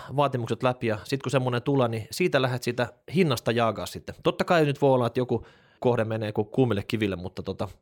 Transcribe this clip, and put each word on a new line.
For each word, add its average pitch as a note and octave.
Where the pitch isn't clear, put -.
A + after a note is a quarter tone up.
vaatimukset B2+
läpi B2
ja G#2+
sit C3+
kun C3
semmonen B2+
tulee, C3+
niin A2+
siitä D3
lähdet B2+
siitä B2
hinnasta C#3+
jaagaa A2
sitten. -
Totta -
kai E3+
nyt C#3+
voi C#3
olla, B2+
että A#2
joku B2
kohde A#2+
menee A2
kuin G#2+
kuumille A2+
kiville, G#2
mutta F2+
tota, F#2+